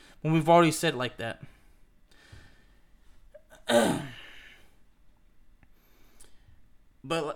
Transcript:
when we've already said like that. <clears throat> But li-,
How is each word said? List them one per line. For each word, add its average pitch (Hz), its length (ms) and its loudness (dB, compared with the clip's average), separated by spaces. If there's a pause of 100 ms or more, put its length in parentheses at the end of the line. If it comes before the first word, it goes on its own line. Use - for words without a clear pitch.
(200)
when 156 120 -2
we've 160 160 2
already 170 240 8
said 156 220 -2
like 123 220 -6
that. - 260 -10 (2250)
<clears throat> - 340 2 (3000)
But 156 220 -4
li-, 151 120 -6